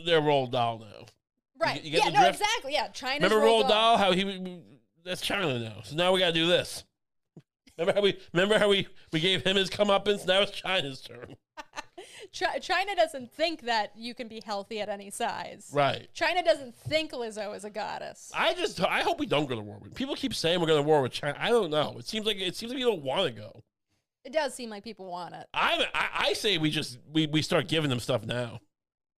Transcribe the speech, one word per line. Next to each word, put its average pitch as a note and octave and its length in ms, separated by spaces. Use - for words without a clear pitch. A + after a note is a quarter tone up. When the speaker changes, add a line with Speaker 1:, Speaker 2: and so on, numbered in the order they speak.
Speaker 1:
they're E3 160
Roald C#3 320
Dahl A#2 260
now." G#2+ 80
You A#2 60
Speaker 2:
Right. D#4 140
Speaker 1:
get, D3 100
you D#3 60
get D3 140
Speaker 2:
Yeah, - 60
Speaker 1:
the - 60
Speaker 2:
no, G#5 60
Speaker 1:
drift? - 180
Speaker 2:
exactly. A4+ 340
Yeah, - 140
China's C4+ 420
Speaker 1:
Remember A3 140
Speaker 2:
Roald A3+ 200
Speaker 1:
Roald - 40
Speaker 2:
Dahl. - 0
Speaker 1:
Dahl? A3 300
How G3 140
he, F#3 80
w-, G3 180
w-, F3+ 240
that's F3+ 180
China D#3 360
now. A2 240
So D3 140
now F3+ 160
we F#3 80
gotta F3 120
do E3 140
this. - 380
Remember F3 220
how G3+ 60
we, G3 120
remember G3 280
how G#3 80
we, G3 180
we D#3+ 60
gave F#3 260
him F#3+ 120
his F#3+ 140
comeuppance? G3+ 540
Now F#3 180
it's G3 100
China's D3+ 480
turn. A#2+ 340
Speaker 2:
<laughs> D4+ 100
Chi-, E4+ 200
China F#4+ 360
doesn't D#4+ 380
think D#4+ 300
that A3+ 340
you A#3 180
can A#3 140
be A3 160
healthy G#3 360
at G3+ 80
any G3+ 220
size. - 640
Speaker 1:
Right. C#3 400
Speaker 2:
China E4+ 300
doesn't C#4+ 340
think D#4 360
Lizzo G#3+ 440
is F#3+ 80
a G#3 60
goddess. D#3+ 640
Speaker 1:
I C4 200
just, A3 280
I - 200
hope E4+ 180
we C#4+ 60
don't D3 220
go B2 60
to A2 80
war G#2 180
with, - 140
people C4+ 220
keep B3 180
saying F3 260
we're E3 60
gonna D#3 160
war D3+ 200
with B2 100
China. D3 280
I E3 100
don't G#3+ 200
know. C#3 280
It A#2+ 80
seems G#3+ 200
like, G#3 120
it F#3 180
seems A#3 160
like C#4 80
you B3 60
don't G3 160
wanna C#3+ 280
go. G#2+ 320
Speaker 2:
It C4 80
does D4+ 220
seem A#3+ 160
like G3+ 140
people G3+ 220
want F3 280
it. D#3+ 200
Speaker 1:
I'm, C#4 260
I, E3+ 140
I B3 160
say G3 240
we D#3 120
just, C3+ 280
we, D#3+ 160
we D3+ 140
start D#3+ 260
giving D#3 220
them A#2+ 100
stuff A2+ 260
now. A#2+ 340